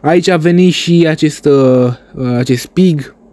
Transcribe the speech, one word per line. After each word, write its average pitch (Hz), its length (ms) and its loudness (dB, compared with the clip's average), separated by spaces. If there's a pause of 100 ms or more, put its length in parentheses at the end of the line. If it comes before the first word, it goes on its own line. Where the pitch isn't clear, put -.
aici 170 280 0
a 175 80 0
venit 175 360 2
și 170 360 0
acest, 156 360 -4
uh, 127 920 0
acest 123 280 -4
pig. 170 500 -2 (180)